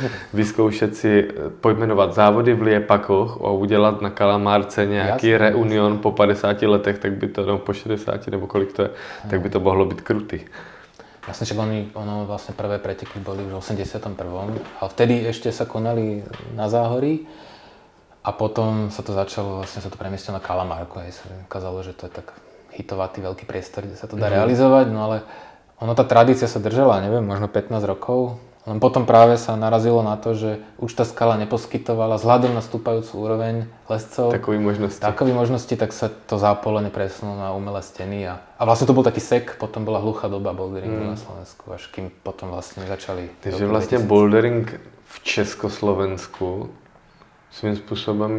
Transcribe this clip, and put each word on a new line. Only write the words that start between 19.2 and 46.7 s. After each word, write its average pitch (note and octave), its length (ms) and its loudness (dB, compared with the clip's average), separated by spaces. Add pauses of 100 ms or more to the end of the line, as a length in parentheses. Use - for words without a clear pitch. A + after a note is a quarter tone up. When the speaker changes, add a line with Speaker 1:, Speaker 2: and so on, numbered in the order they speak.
Speaker 1:
vlastne F#2+ 200 -12
sa G2 80 -8
to - 80 -16
premiestilo G2 360 -10
na F#2 80 -10
Kalamárku, F2+ 560 -6
hej, F2 120 -12
sa - 120 -20 (240)
ukázalo, F#2 360 -8
že A2 120 -14
to - 120 -14
je - 40 -18 (120)
tak - 80 -20 (440)
hitovatý F#2+ 480 -8
veľký F#2+ 240 -8
priestor, F#2+ 360 -10
kde G2 160 -12
sa G#2+ 80 -14
to - 120 -12
dá G#2+ 80 0
Speaker 2:
Mhm. G2 80 2
Speaker 1:
realizovať, B2+ 560 6
no G#2+ 120 -2
ale A2 140 -2 (640)
ono, A#2 160 -2
tá B2+ 80 6
tradícia A#2+ 440 6
sa A2+ 120 -4
držala, A2+ 440 4
neviem, A2 200 0
možno G2+ 280 -2
pätnásť G#2+ 360 -2
rokov, A#2+ 520 -2 (240)
len A2 160 -6
potom B2+ 240 4
práve A#2 320 10
sa A2 240 -2
narazilo A2+ 480 4
na G#2+ 80 -2
to, A2 240 -4
že G#2+ 240 -4 (160)
už A#2+ 160 -8
tá B2+ 80 2
skala A#2 320 2
neposkytovala A2 800 -2
vzhľadom A#2+ 400 4
na A2+ 80 -2
stúpajúcu A2+ 560 -4
úroveň A2+ 480 -2 (240)
lescov A#2 400 -2
Speaker 2:
Takový G#2+ 320 0
možnosti. G#2 400 -2
Speaker 1:
takový B2 320 2
možnosti, A#2+ 400 0
tak G#2+ 160 -2
sa - 160 -4
to - 320 -6
zápolenie G#2 560 2
presunulo G2+ 480 -6
na F#2+ 80 -6
umelé G2 320 -8
steny G2 480 -8
a, F2+ 80 -12 (160)
a - 80 -4
vlastne A#2 240 4
to C3 80 8
bol C3 80 6
taký A#2 160 0
sek, - 400 0
potom A2 240 -8
bola G#2+ 160 -2
hluchá G#2+ 320 -4
doba G2 240 -4
boulderingu F#2+ 480 -6
Speaker 2:
Mm. G#2 80 -6
Speaker 1:
na G#2 80 -10
Slovensku, F#2 560 -18
až - 160 -18
kým F#2 160 -12 (160)
potom F#2 320 -10
vlastne F#2 320 -12
začali F#2 400 -8 (160)
Speaker 2:
Takže G2+ 240 -4
Speaker 1:
roky G#2 40 0
Speaker 2:
vlastne A2 280 2
Speaker 1:
dvetisíc. A2 80 0
Speaker 2:
bouldering A2 560 6 (480)
v - 60 -18 (100)
Československu G2 1400 -4 (840)